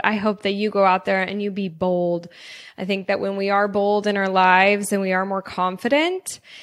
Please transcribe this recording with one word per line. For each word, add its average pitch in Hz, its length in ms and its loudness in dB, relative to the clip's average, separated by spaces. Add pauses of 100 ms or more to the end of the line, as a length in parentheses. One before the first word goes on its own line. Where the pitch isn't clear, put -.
I 214 100 0
hope 202 280 -2
that 202 100 -2
you 208 160 -2
go 202 160 2
out 185 180 2
there 190 180 0
and 190 200 -6
you 202 100 -4
be 196 160 -4
bold. 175 640 -2 (480)
I 185 80 -8
think 190 220 -4
that 196 120 0
when 196 160 -4
we 196 140 -2
are 202 180 2
bold 202 400 0
in 202 80 0
our 196 140 0
lives 190 640 4
and 196 80 0
we 190 100 0
are 185 140 0
more 190 160 -4
confident, 262 960 -2 (240)